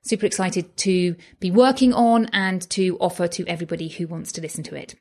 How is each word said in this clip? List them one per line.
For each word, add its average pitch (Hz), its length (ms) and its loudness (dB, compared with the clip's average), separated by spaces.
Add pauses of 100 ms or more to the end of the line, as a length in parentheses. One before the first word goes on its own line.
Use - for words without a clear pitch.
super 214 220 -2
excited 185 520 -2
to 180 380 0 (240)
be 185 100 -2
working 254 440 6
on 233 340 4
and 190 440 -2
to 185 280 0
offer 175 280 0
to 175 200 -6
everybody 165 400 -6
who 165 200 -8
wants 160 260 -10
to 165 80 -10
listen 156 240 -10
to - 100 -12
it. - 260 -14